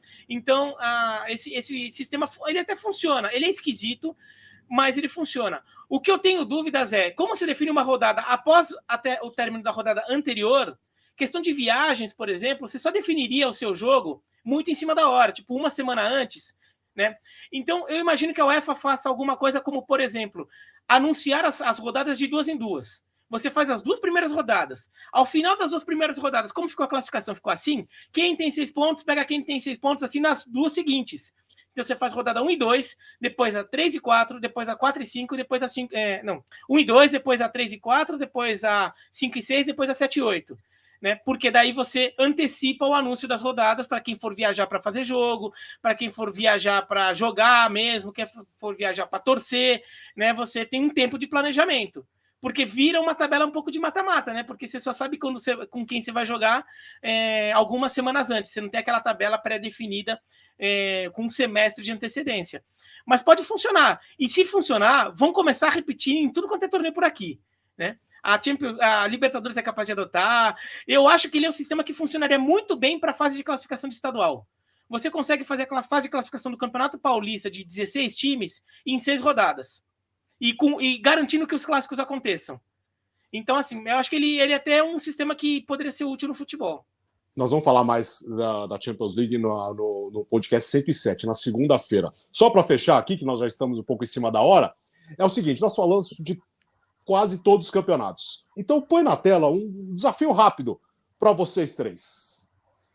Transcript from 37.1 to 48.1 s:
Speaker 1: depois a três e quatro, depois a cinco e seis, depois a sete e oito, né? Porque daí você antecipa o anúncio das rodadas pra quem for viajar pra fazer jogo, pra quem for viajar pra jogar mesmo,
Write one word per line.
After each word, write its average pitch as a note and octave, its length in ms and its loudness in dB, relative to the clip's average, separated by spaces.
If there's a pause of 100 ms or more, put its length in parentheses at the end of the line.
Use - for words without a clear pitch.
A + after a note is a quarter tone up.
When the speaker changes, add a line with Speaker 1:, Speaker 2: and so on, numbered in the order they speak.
Speaker 1:
depois C4 300 0
a A3+ 80 0
três A#3 240 -4
e G3+ 60 -16
quatro, D4 400 0
depois A#3+ 440 -4
a G3+ 300 2 (180)
cinco B3+ 280 -6
e - 20 -8
seis, C4+ 240 0
depois C#4 240 -2
a C4 60 -2
sete C#4 240 0
e - 20 0
oito, F#3+ 340 -2 (460)
né? G3+ 140 0
Porque B3+ 340 -2
daí A#3+ 220 6
você B3+ 480 -2
antecipa C#4 640 0
o C#4+ 80 2
anúncio B3+ 340 -2
das A#3+ 140 -2
rodadas A#3 460 0
pra A#3+ 120 -4
quem A#3 160 -8
for G#3 200 -8
viajar G3+ 320 0
pra G3 120 -4
fazer G#3+ 240 -4
jogo, A#3+ 480 -2 (300)
pra A3 140 2
quem A3+ 160 -6
for G#3+ 200 -8
viajar G3+ 520 2
pra G3 300 0
jogar A3+ 580 4
mesmo, G#3+ 420 -2